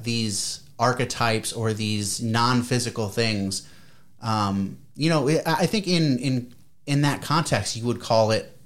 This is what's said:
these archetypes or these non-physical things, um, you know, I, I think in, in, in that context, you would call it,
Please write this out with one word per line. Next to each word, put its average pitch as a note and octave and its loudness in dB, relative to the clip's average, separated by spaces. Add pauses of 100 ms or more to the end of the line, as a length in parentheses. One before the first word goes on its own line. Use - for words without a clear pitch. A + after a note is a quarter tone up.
these A2+ -4 (180)
archetypes A#2 0
or A2 -2
these G#2 -2
non-physical A#2 2
things, G2+ -2 (560)
um, G2+ 0 (200)
you D3 0
know, D3+ 2
I, D#3 2
I E3 2
think G#3 -2
in, D#3+ 2
in, B2+ -2 (320)
in C#3+ 2
that C#3+ 0
context, C#3 0
you A2+ -8
would A#2+ -2
call A2+ 4
it, - -2 (160)